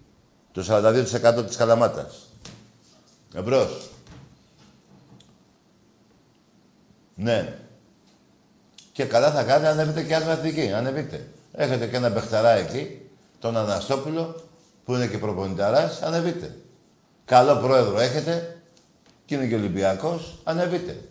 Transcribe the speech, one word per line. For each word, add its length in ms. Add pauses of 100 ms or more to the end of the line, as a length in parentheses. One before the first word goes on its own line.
(520)
Το 120
σαράντα 280
δύο 120
τοις 100
εκατό 300
της 120
Καλαμάτας. 760 (1040)
Εμπρός. 540 (3250)
Ναι. 420 (1300)
Και 140
καλά 260
θα 120
κάνετε, 280
ανεβείτε 320
και 120
άλλη 160
αθλητική. 420
Ανεβείτε. 540 (240)
Έχετε 360
και 80
ένα 140
μπεχταρά 420
εκεί, 500 (380)
τον 180
Αναστόπουλο, 760 (500)
που 80
είναι 140
και 100
προπονηταράς. 840
Ανεβείτε. 560 (680)
Καλό 300
πρόεδρο 440
έχετε 640 (640)
και 100
είναι 120
και 80
Ολυμπιακός. 880
Ανεβείτε. 560 (120)